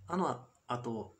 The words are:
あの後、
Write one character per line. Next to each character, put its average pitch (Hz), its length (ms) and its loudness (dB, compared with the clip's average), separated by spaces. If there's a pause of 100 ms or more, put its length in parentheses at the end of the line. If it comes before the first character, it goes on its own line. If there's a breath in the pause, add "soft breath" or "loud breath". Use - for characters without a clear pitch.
あ 170 80 -2
の 156 320 2 (200)
後、 120 520 -2